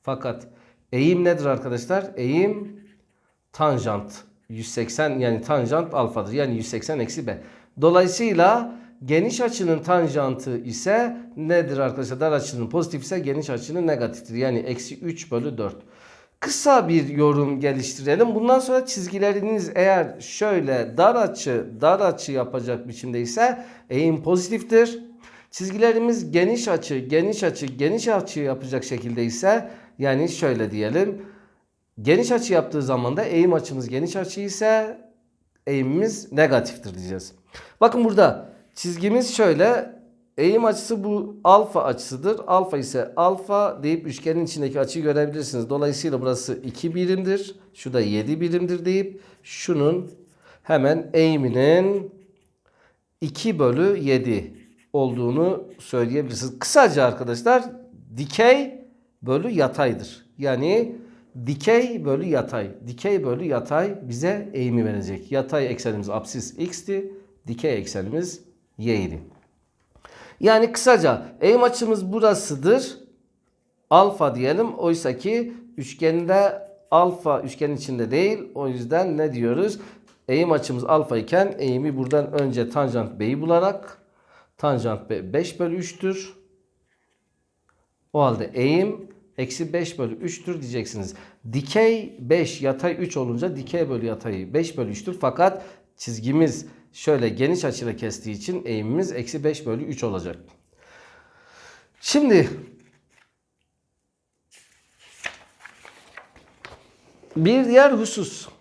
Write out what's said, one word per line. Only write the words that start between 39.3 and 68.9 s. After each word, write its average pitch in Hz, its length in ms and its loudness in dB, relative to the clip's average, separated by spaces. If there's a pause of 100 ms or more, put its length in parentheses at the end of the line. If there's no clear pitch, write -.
şöyle. 202 680 2 (360)
Eğim 202 260 4
açısı 214 400 -2
bu 208 400 -4
alfa 196 400 6
açısıdır. 135 640 -4
Alfa 180 320 0
ise 131 380 -4
alfa 190 680 0
deyip 160 240 -2
üçgenin 160 380 -2
içindeki 147 360 -4
açıyı 151 240 -2
görebilirsiniz. 147 680 -2
Dolayısıyla 143 500 -2
burası 127 440 -4
iki 165 300 -6
birimdir. 185 640 -2 (180)
Şu - 180 -12
da 123 80 2
yedi 110 400 -2
birimdir 175 440 -2
deyip 190 360 -2 (220)
şunun 165 680 -2 (520)
hemen 156 500 2
eğiminin 160 1040 4 (1080)
iki 170 380 -4
bölü 147 400 4
yedi 127 560 0 (380)
olduğunu 131 720 0 (140)
söyleyebilirsiniz. 127 800 -4
Kısaca 151 460 4
arkadaşlar 123 600 0 (520)
dikey 247 680 2 (380)
bölü 151 280 0
yataydır. 143 760 -2 (120)
Yani 151 580 0 (500)
dikey 220 580 2
bölü 143 220 0
yatay. 117 440 -2 (160)
Dikey 165 380 -2
bölü 127 200 -2
yatay 151 640 -2
bize 160 440 -4
eğimi 120 320 0
verecek. 98 480 -6
Yatay 135 340 0
eksenimiz 107 440 -4
apsis - 480 -8
x'ti. 196 540 -6 (340)
Dikey 120 320 -2
eksenimiz 110 640 -6 (380)
y'ydi. 101 420 -2 (1200)